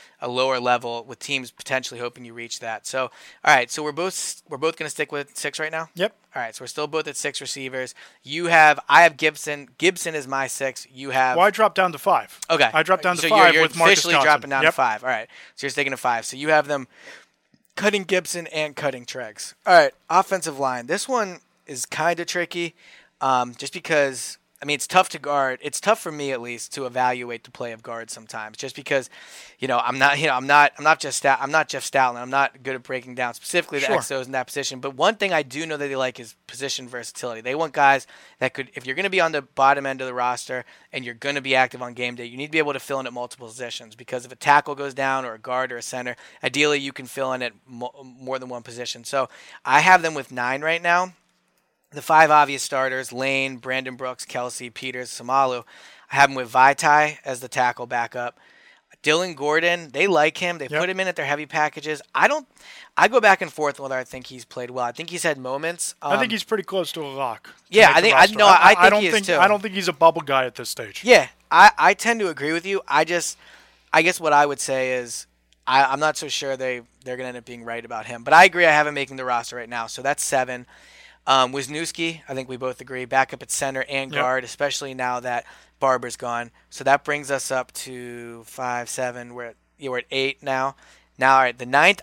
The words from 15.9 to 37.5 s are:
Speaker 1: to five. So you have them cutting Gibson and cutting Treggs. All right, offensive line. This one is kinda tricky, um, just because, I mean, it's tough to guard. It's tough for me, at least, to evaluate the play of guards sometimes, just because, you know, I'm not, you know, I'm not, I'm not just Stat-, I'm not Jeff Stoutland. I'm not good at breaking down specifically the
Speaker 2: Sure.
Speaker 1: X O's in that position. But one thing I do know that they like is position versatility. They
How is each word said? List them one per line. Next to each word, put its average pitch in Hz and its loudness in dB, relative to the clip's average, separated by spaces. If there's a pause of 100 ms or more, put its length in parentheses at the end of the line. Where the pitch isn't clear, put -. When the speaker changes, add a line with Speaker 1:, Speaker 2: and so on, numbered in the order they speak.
Speaker 1:
to 131 -8
five. 117 -2
So - -10
you 143 -6
have 151 4
them 139 -6 (880)
cutting 202 -2
Gibson 175 -4
and 151 -6
cutting 131 -6
Treggs. 113 -14 (120)
All 180 6
right, 151 8 (160)
offensive 165 0
line. 123 -4
This 180 -4
one 208 -4 (260)
is 131 -10
kinda 170 -2
tricky, 170 -6 (460)
um, 123 0
just - -12
because, 143 -2 (200)
I 139 -14
mean, 147 -2
it's 139 -6
tough 185 4
to 160 -10
guard. 135 -2
It's 143 -8
tough 214 2
for 170 -8
me, 143 -6
at 123 -6
least, 120 -12
to 135 -8
evaluate 123 -4
the - -20
play 120 -10
of 113 -20
guards 117 -12
sometimes, 107 -14
just 135 -12
because, 139 -4 (520)
you 139 -6
know, 123 0
I'm 123 -2
not, 143 6
you 156 -2
know, 143 2
I'm 127 -4
not, 143 6
I'm 147 -12
not 156 4
just 139 -6
Stat-, 135 2
I'm 139 -6
not 156 0
Jeff 135 -8
Stoutland. 127 0
I'm 123 -12
not 135 -2
good 131 -6
at 127 -10
breaking 127 -10
down 123 -6
specifically - -4
the 139 -2
Speaker 2:
Sure. 143 0
Speaker 1:
X 131 -4
O's 131 -6
in 131 -16
that 127 -4
position. 135 -8
But 135 -8
one 170 2
thing 196 -4
I 156 0
do 143 -10
know 151 -6
that 143 -6
they 139 -6
like 131 -4
is 117 -18 (140)
position 131 -10
versatility. 120 -12
They 123 -6